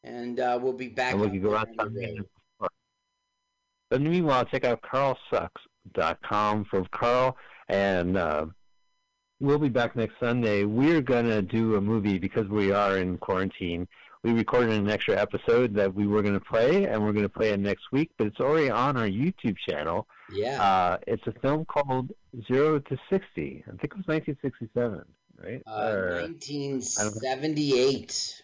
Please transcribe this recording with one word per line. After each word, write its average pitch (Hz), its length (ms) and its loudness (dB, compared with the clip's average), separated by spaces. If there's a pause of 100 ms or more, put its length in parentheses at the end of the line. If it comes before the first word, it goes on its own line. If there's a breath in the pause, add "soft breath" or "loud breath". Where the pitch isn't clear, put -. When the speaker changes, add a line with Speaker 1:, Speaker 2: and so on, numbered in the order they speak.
Speaker 1:
and, 120 380 -8
uh, 123 200 0
we'll 127 120 -2
be 123 160 -8
back 127 240 -4
Speaker 2:
And 101 80 0
we 107 80 2
Speaker 1:
out 98 60 -2
Speaker 2:
can 92 80 -2
go 104 80 2
Speaker 1:
there 107 80 2
Speaker 2:
out 110 100 -2
Speaker 1:
on 113 80 -16
the 107 260 -6
Speaker 2:
Sunday. 107 140 -8 (440)
Speaker 1:
road. 92 80 -4 (1200)
Speaker 2:
But 127 100 2
meanwhile, 151 440 2
check 131 200 -4
out 120 180 0
carl 135 360 0 (120)
sucks 92 320 -4 (300)
dot 82 300 0
com 104 420 0
for 95 280 -2
Carl, 127 440 2 (320 loud breath)
and, 95 480 2
uh, 78 300 0 (960)
we'll 143 180 4
be 147 100 2
back 117 280 0
next 113 240 -2
Sunday. 117 440 2
We're 135 380 4
gonna 117 400 2
do 113 340 0
a 98 40 2
movie 101 380 2
because 98 300 -2
we 101 240 2
are 98 260 2
in 90 200 -2
quarantine. 92 680 -4 (360 loud breath)
We 117 100 2
recorded 117 380 2
an 104 180 2
extra 104 320 0
episode 117 540 2
that 98 180 2
we 104 140 0
were 104 160 2
gonna 101 180 0
play, 151 460 2
and 110 180 0
we're 107 80 0
gonna 104 160 0
play 107 220 0
it 101 100 0
next 101 320 -2
week, 147 240 0
but 107 120 0
it's - 120 -8
already 143 300 4
on 127 260 2
our 110 120 0
YouTube 113 480 -2 (120)
channel. 82 380 -2 (260 loud breath)
Speaker 1:
Yeah. 117 300 -2
Speaker 2:
Uh, 92 360 4 (100)
it's 110 180 -4
a 113 140 -6
film 151 240 0
called 131 480 -2 (340)
Zero 147 320 4
to 139 180 -6 (140)
Sixty. 151 560 -4
I - 60 -18
think - 120 -10
it - 120 -8
was 190 120 -8
nineteen 156 320 -2
sixty-seven, 120 640 -4 (380)
right? 110 240 -10
Speaker 1:
Uh, 110 260 -4
Speaker 2:
Or, 90 300 -2
Speaker 1:
nineteen 139 580 -6
seventy-eight. 131 1600 -2